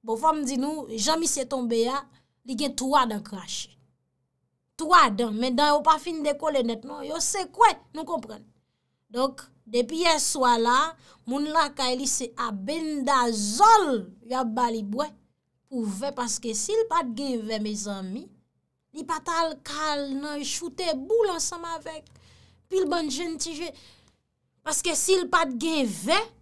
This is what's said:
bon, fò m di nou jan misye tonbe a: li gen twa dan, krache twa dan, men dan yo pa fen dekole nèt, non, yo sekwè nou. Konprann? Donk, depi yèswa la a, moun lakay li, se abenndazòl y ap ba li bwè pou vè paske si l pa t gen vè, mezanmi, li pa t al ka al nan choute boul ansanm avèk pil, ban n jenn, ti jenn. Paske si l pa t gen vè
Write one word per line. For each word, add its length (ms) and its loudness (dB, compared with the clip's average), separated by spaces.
bon, 160 -4
fò 140 4
m 120 -2
di 140 -2
nou 300 -4
jan 320 0
misye 240 0
tonbe 420 0
a: 140 -2
li 100 -6
gen 180 -2
twa 320 2
dan, 160 -6
krache 500 -12
twa 300 6
dan, 240 -2
men 220 0
dan 180 6
yo 120 4
pa 160 6
fen 240 -6
dekole 400 0
nèt, 220 -4
non, 180 -12
yo 160 -6
sekwè 500 4
nou. 140 -8
Konprann? 360 -8
Donk, 300 -2
depi 420 -2
yèswa 540 4
la 180 4
a, 160 2
moun 260 -2
lakay 420 0
li, 140 -4
se 260 -4
abenndazòl 1500 4
y 80 -4
ap 180 -2
ba 180 2
li 120 -4
bwè 240 -4
pou 160 -4
vè 260 -4
paske 400 -6
si 220 -2
l 100 2
pa 200 0
t 100 -6
gen 300 -4
vè, 160 -4
mezanmi, 640 -8
li 140 -12
pa 140 -4
t 120 -4
al 280 0
ka 320 -4
al 180 -2
nan 320 -6
choute 500 -4
boul 400 2
ansanm 320 -6
avèk 440 -12
pil, 180 2
ban 180 0
n 60 -4
jenn, 260 -6
ti 160 -6
jenn. 280 -10
Paske 300 -2
si 220 4
l 120 0
pa 160 4
t 120 -6
gen 320 0
vè 300 0